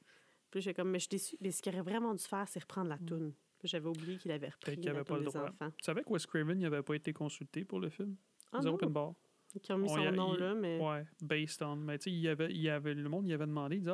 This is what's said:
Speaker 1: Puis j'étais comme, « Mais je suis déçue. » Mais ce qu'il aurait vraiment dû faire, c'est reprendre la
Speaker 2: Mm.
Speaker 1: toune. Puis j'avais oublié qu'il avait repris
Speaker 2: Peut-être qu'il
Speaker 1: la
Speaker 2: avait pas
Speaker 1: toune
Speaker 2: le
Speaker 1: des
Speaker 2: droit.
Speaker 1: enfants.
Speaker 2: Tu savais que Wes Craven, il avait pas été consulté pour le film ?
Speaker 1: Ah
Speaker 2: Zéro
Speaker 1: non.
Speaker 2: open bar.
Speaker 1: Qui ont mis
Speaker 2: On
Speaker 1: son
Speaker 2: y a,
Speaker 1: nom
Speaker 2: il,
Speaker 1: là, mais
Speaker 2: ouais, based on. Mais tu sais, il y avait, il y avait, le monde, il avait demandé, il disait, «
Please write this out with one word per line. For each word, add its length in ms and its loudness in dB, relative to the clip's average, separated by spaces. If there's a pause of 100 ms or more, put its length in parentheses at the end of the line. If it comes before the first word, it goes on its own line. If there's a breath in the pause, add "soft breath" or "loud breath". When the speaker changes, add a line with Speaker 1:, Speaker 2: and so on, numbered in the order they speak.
(500 loud breath)
Speaker 1:
Puis 120 -2
j'étais 120 0
comme, « 180 0
Mais 60 4
je 60 0
suis 60 -4
déçue. » 320 -2
Mais 100 0
ce 100 0
qu'il 140 0
aurait 80 0
vraiment 320 2
dû 80 -2
faire, 240 -2
c'est 140 -6
reprendre 280 -2
la 80 -2
Speaker 2:
Mm. 80 -6
Speaker 1:
toune. 280 -2 (260)
Puis 80 -6
j'avais 200 0
oublié 300 -2
qu'il 140 -4
avait 180 -2
repris 220 -14
Speaker 2:
Peut-être 100 -2
qu'il 100 -2
Speaker 1:
la 40 -
Speaker 2:
avait 80 -2
pas 120 -4
Speaker 1:
toune 100 0
Speaker 2:
le 60 0
Speaker 1:
des 60 -
Speaker 2:
droit. 120 -2
Speaker 1:
enfants. 280 -6
Speaker 2:
Tu 80 -14
savais 180 0
que 60 -6
Wes 160 2
Craven, 340 2
il 60 2
avait 180 2
pas 120 0
été 180 -2
consulté 520 -4
pour 140 -2
le 100 0
film ? 260 -4 (360)
Speaker 1:
Ah 100 0
Speaker 2:
Zéro 120 4
Speaker 1:
non. 20 2
Speaker 2:
open 140 2
bar. 240 0 (480)
Speaker 1:
Qui 100 -4
ont 60 2
mis 120 4
Speaker 2:
On 60 4
Speaker 1:
son 60 4
Speaker 2:
y 60 4
a, 40 4
Speaker 1:
nom 240 4
Speaker 2:
il, 40 2
Speaker 1:
là, 140 2
mais 260 2
Speaker 2:
ouais, 260 0 (160)
based 420 0
on. 120 -2
Mais 220 -2
tu 80 -8
sais, 60 -2
il 80 0
y 80 4
avait, 240 2
il 100 -2
y 80 4
avait, 240 2
le 160 -2
monde, 180 0
il 60 2
avait 140 0
demandé, 300 0
il 40 0
disait, « 120 2